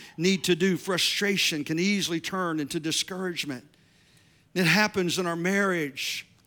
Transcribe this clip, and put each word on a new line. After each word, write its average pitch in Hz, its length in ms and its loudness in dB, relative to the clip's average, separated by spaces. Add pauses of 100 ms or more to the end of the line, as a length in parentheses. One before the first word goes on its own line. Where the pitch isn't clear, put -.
(160)
need 185 260 2
to 180 140 4
do, 180 200 4
frustration 180 840 0
can 160 160 -2
easily 175 400 2
turn 170 400 -2
into 151 220 -2
discouragement. 156 840 -4 (920)
It 180 100 2
happens 185 560 2
in 180 80 0
our 170 80 -2
marriage, 175 880 0 (200)